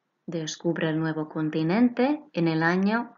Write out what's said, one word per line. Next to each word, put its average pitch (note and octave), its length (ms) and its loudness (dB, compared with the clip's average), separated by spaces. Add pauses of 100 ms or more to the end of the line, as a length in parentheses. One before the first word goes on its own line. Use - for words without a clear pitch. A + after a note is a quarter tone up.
(260)
Descubre D#3+ 640 -4
el D#3 80 0
nuevo D#3 320 -2
continente G#3 920 0 (120)
en E3+ 140 2
el D#3+ 140 2
año G3 560 2